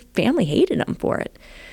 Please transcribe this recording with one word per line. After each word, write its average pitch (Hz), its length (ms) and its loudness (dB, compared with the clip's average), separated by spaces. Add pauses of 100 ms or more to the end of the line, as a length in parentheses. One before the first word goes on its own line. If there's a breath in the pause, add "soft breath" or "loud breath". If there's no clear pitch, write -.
(140)
family 233 320 2
hated 240 420 2
him - 80 -4
for - 240 -2
it. - 180 -8 (360 loud breath)